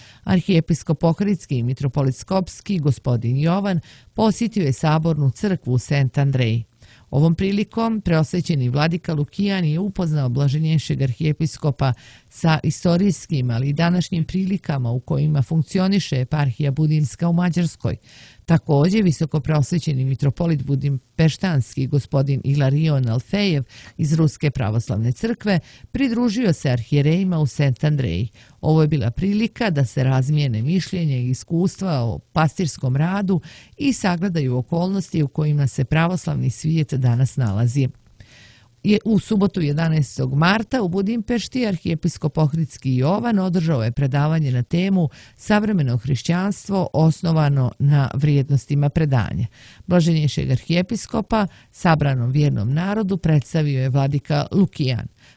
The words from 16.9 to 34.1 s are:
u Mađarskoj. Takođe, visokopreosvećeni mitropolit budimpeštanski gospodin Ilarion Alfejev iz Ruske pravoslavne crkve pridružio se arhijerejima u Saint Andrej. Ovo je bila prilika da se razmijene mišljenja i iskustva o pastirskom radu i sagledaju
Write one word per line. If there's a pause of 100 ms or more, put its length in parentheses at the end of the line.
u
Mađarskoj. (500)
Takođe,
visokopreosvećeni
mitropolit
budimpeštanski
gospodin
Ilarion
Alfejev (340)
iz
Ruske
pravoslavne
crkve (320)
pridružio
se
arhijerejima
u
Saint
Andrej. (340)
Ovo
je
bila
prilika
da
se
razmijene
mišljenja
i
iskustva
o
pastirskom
radu (360)
i
sagledaju